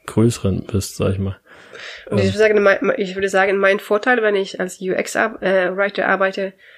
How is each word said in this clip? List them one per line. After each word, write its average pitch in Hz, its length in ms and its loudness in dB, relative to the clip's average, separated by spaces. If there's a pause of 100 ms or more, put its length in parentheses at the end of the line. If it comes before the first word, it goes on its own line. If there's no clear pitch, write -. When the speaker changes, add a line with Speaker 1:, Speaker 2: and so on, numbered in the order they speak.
Speaker 1:
Größeren 107 640 0
bist, - 260 -4
sag 98 160 0
ich 95 60 -4
mal. 98 180 -4 (720)
Speaker 2:
Und 208 80 2
ich 196 60 4
Speaker 1:
Ähm. 196 60 2
Speaker 2:
würde 202 80 -2
sagen, 214 240 4
mein, 196 340 2
ich 185 180 -4
würde 196 140 -2
sagen, 196 300 2
mein 196 200 2
Vorteil, 226 440 0
wenn 208 140 2
ich 190 220 -4
als 185 220 -6
U 185 120 -4
X - 240 -4
ar-, 220 260 -2
äh, 185 340 0
Writer 202 320 -2
arbeite, 190 460 -2 (240)